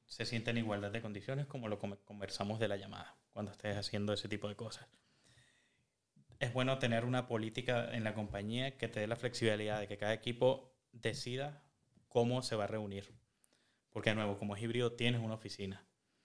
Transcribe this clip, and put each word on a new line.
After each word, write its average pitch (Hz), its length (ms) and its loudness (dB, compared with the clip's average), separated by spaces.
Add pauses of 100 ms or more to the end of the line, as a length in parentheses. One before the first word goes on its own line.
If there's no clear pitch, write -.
se - 200 -6
sienta 117 240 0
en 117 80 2
igualdad 104 320 0
de 113 100 -2
condiciones, 113 460 -4
como 120 220 -6
lo 104 100 0
com-, 101 260 -4
conversamos 101 540 -4
de 110 100 4
la 101 80 0
llamada, 98 400 -12 (160)
cuando 104 200 -4
estés 104 240 -4
haciendo 104 360 0
ese 104 160 0
tipo 104 200 -4
de 104 80 -8
cosas. - 300 -10 (1500)
Es 123 120 2
bueno 127 260 2
tener 117 280 4
una 123 200 2
política 117 680 0
en 113 100 0
la 110 80 0
compañía 110 640 -2
que 113 120 -2
te 107 120 -4
dé 107 60 2
la 117 100 0
flexibilidad 107 640 2
de 101 60 -4
que 101 100 -6
cada 107 160 2
equipo 123 600 2 (180)
decida 127 720 -4 (460)
cómo 123 340 6
se 117 140 0
va 104 80 2
a - 20 2
reunir. 104 480 -4 (760)
Porque, 110 200 2
de 107 60 2
nuevo, 104 200 2
como 104 200 -4
es 104 60 -6
híbrido, 117 300 0
tienes 120 300 4
una 110 120 -2
oficina, 98 520 -8 (380)